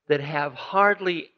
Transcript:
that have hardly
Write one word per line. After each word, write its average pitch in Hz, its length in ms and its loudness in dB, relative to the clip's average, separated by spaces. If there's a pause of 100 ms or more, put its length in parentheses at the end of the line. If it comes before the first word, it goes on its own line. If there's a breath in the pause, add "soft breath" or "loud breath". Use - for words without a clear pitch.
that 143 140 2
have 147 320 -4
hardly 190 840 0